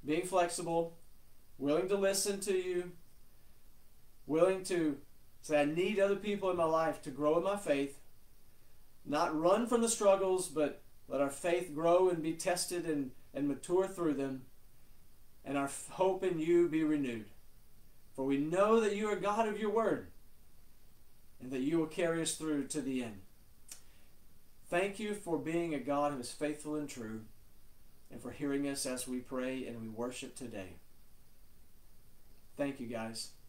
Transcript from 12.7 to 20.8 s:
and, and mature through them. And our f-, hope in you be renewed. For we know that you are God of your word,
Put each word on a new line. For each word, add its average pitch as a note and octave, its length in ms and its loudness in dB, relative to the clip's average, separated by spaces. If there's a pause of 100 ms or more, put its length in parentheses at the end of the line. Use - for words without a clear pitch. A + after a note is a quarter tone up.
and, C#3+ 240 0 (240)
and C#3+ 140 0
mature F3 380 2
through F3 280 0
them. C3+ 320 -4 (1000)
And C#3 140 -2
our C#3 80 2
f-, - 240 -8
hope F#3 340 4
in F3 140 2
you E3+ 300 6
be D#3 160 2
renewed. C3+ 420 2 (880)
For C3+ 100 -2
we C#3 140 2
know F#3+ 420 6
that G3+ 160 2
you G#3+ 120 0
are G3+ 80 2
God G#3 320 2
of G#3 100 -2
your G#3 120 2
word, G#3 380 2 (1300)